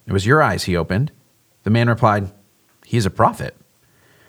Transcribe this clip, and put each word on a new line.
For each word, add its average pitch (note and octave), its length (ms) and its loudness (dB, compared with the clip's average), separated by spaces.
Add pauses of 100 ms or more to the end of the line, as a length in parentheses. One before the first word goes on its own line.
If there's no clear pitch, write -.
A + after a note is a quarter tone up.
It - 80 -8
was F#2 120 0
your D3 180 4
eyes G#2 220 -4
he F2+ 120 -2
opened." F2+ 340 -2 (520)
The G2 60 -2
man A#2 200 2
replied, G#2 400 0 (560)
"He - 120 -4
is A2+ 80 0
a F#2+ 40 0
prophet." - 460 0 (720)